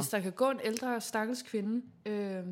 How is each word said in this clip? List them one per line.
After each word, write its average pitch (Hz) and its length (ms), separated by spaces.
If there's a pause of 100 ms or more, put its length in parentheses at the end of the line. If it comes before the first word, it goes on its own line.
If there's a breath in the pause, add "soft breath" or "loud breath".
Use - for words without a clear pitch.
hvis 139 80
der 214 100
kan 185 120
gå 262 180
en 262 140
ældre, 233 380
stakkels 226 400
kvinde, 220 400 (240)
øh, 202 460